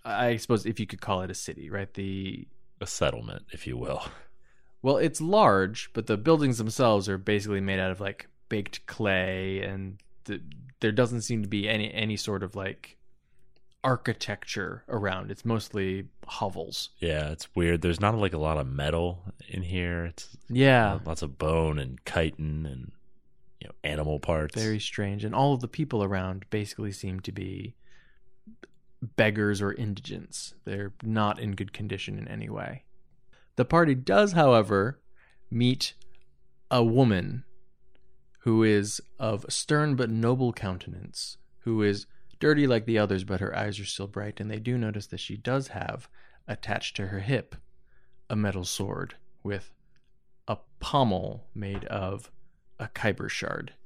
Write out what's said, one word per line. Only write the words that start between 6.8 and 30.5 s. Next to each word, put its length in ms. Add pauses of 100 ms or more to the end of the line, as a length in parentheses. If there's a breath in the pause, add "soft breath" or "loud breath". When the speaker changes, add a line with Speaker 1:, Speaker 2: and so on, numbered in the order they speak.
Speaker 1:
are 80
basically 460
made 180
out 100
of, 120
like, 260 (220)
baked 340
clay, 800
and 360 (260)
the, 180 (380)
there 120
doesn't 300
seem 200
to 60
be 180
any, 280
any 240
sort 240
of, 120
like, 440 (840)
architecture 1080
around. 400
It's 160
mostly 600 (180)
hovels. 720
Speaker 2:
Yeah, 320
it's 240
weird. 260
There's 200
not, 180
like, 160
a 40
lot 200
of 80
metal 560 (260)
in 140
here. 420
It's 320 (140)
Speaker 1:
Yeah. 560
Speaker 2:
lots 160
of 160
bone 400
and 260
chitin 640
and, 260 (680)
you 80
know, 60 (100)
animal 360
parts. 340
Speaker 1:
Very 260
strange. 440
And 100
all 200
of 60
the 80
people 360
around 460
basically 420
seem 280
to 120
be 420 (1400 soft breath)
beggars 440
or 140
indigents. 800 (100)